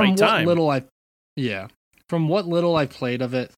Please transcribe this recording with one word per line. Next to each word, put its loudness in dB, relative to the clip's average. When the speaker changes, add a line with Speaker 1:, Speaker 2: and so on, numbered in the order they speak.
Speaker 1:
right 4
Speaker 2:
what 0
Speaker 1:
time. 2
Speaker 2:
little 2
I've, -2
yeah, -4
from 0
what 0
little 2
I've 0
played -4
of -4
it, -4